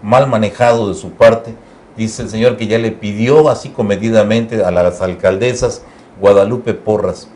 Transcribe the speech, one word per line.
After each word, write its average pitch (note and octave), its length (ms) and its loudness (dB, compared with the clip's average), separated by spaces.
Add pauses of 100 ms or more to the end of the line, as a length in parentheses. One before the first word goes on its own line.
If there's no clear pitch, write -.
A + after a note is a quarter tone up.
mal B2 260 2
manejado A#2 600 0
de F#2 60 -4
su F2 160 -14
parte, A2+ 420 4 (420)
dice A2+ 280 -6
el - 60 -10
señor A2+ 280 0
que A2+ 100 -6
ya A2+ 100 0
le A2+ 140 -2
pidió A#2 580 2
así - 200 -4
comedidamente A2 920 0
a F2+ 80 0
las F2 300 0
alcaldesas G2 840 -2 (360)
Guadalupe G2+ 540 0
Porras F#2+ 640 -4